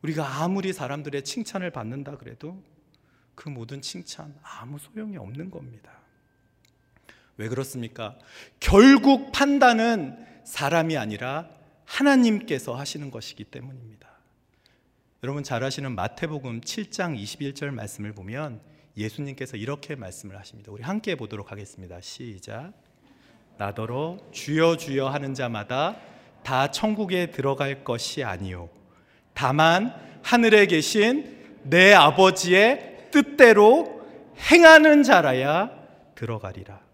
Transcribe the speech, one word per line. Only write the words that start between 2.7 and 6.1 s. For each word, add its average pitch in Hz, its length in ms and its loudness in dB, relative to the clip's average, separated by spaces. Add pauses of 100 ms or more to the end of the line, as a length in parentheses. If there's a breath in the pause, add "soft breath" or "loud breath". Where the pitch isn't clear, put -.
그 - 140 -18
모든 135 340 -14
칭찬 151 600 -16
아무 131 360 -18
소용이 214 380 -16
없는 139 340 -16
겁니다. 123 420 -20 (1400 soft breath)